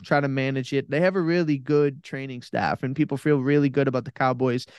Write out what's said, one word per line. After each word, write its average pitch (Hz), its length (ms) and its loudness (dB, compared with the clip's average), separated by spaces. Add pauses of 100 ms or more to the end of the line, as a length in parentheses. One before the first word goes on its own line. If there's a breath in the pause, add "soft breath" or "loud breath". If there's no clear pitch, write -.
try 147 160 2
to 143 80 0
manage 135 460 -2
it, 135 180 -2
they 143 80 0
have 185 160 2
a 190 60 0
really 165 360 2
good 143 460 0
training 135 380 -10
staff, 98 420 -2
and 135 140 -4
people 147 180 0
feel 147 240 2
really 143 300 2
good 135 180 2
about 127 160 0
the - 80 -12
Cowboys 127 560 0 (120)